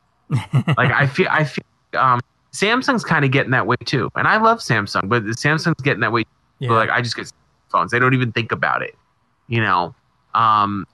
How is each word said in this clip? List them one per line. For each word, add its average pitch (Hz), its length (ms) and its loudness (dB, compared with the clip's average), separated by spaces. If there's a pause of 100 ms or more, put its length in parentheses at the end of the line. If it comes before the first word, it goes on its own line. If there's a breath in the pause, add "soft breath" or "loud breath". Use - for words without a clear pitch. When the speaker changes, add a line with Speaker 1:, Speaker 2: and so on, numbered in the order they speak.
(300)
Speaker 1:
<laughs> 120 460 -2
Speaker 2:
Like, 123 160 2
I 139 140 2
feel, 170 240 0
I 151 140 0
feel, - 200 -8 (300)
um, 123 260 2 (320)
Samsung's 233 520 0
kinda 147 240 2
getting 131 240 0
that 117 140 0
way 120 180 0
too. 113 320 -2
And 139 100 0
I 196 120 4
love 226 200 4
Samsung, 101 500 -2
but 117 160 0
Samsung's 151 580 -2
getting 123 180 0
that 110 120 0
way. 113 120 0 (340)
Speaker 1:
Yeah. 127 100 -6
Speaker 2:
But, 117 80 2
like, 110 140 2
I 120 120 0
just 117 140 -6
get 107 140 -12 (400)
phones. 90 200 0
They 120 80 0
don't 127 160 2
even 123 180 0
think 113 200 -4
about 71 300 -2
it, - 140 -12 (500)
you 117 140 -2
know? 90 340 0 (400)
Um, 104 600 2